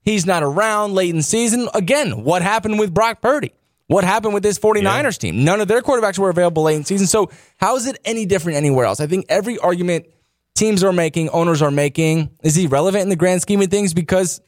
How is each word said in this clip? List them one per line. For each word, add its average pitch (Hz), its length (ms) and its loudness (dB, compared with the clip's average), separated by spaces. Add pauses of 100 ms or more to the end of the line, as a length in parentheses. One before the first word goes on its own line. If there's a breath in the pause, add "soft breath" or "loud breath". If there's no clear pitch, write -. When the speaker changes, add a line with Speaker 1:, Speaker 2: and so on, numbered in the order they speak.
Speaker 1:
he's 208 240 0
not 175 180 0
around 208 500 0
late 185 200 0
in 160 80 -2
season. 233 520 0
Again, 190 500 -2
what 175 180 0
happened 214 380 -2
with 202 140 -2
Brock 220 280 0
Purdy? 240 320 -2 (340)
What 185 180 2
happened 208 280 0
with 202 100 -2
this 202 140 0
forty-niners 214 600 0
Speaker 2:
Yeah. 85 140 -4
Speaker 1:
team? 110 120 0
None 185 160 2
of 202 80 -2
their 233 140 2
quarterbacks 220 360 0
were 190 120 2
available 170 340 0
late 156 140 2
in 147 80 -6
season. 196 220 0
So 214 220 2 (280 loud breath)
how 214 180 0
is 247 100 -4
it 262 200 -6
any 220 200 -4
different 170 320 -2
anywhere 135 280 2
else? 107 160 0
I 151 60 -4
think 185 200 -2
every 202 320 -2
argument 175 460 -2 (500)
teams 214 280 2
are 190 100 2
making, 165 360 -2
owners 160 320 0
are 147 100 2
making 151 580 0 (120)
is 156 160 0
irrelevant 180 460 2
in 196 60 -2
the 190 80 2
grand 180 240 2
scheme 202 200 0
of 190 80 2
things 202 240 0
because 185 540 0